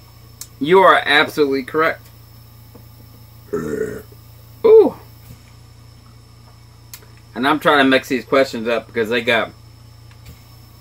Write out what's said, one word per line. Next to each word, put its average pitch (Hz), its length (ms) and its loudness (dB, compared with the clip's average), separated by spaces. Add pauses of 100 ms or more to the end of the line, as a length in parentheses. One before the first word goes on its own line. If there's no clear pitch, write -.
(580)
you 170 220 2
are - 240 4
absolutely 143 580 0
correct. 156 380 -4 (1500)
Ooh. - 1400 0 (2500)
And 123 120 -6
I'm 147 140 -2
trying 147 240 2
to 135 40 2
mix 131 200 0
these 123 160 -4
questions 131 420 -2
up 113 200 -4
because 113 240 -6
they 120 100 -2
got 117 320 -2 (1300)